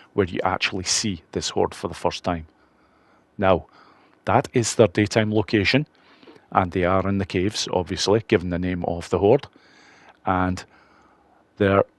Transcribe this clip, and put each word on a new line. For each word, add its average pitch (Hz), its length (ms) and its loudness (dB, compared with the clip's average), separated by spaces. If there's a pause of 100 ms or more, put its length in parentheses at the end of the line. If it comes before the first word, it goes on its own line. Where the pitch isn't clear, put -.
(120)
where 98 140 0
you 98 160 -6
actually 92 400 -4
see 92 480 -4
this - 200 -4
horde 92 220 0
for - 140 -10
the 85 80 -8
first - 300 -4
time. 85 240 -4 (920)
Now, 95 280 2 (580)
that 110 280 0
is 117 220 0
their 107 140 6
daytime 107 440 0
location, 110 540 2 (640)
and 92 220 0
they 92 100 0
are 95 260 2
in 98 100 0
the 92 80 -2
caves, - 460 -2
obviously, 95 540 0
given 90 240 0
the 87 80 -2
name 90 280 -4
of 87 240 -6
the 87 100 0
horde, 113 260 4 (800)
and 92 380 -2 (960)
their 98 260 4 (140)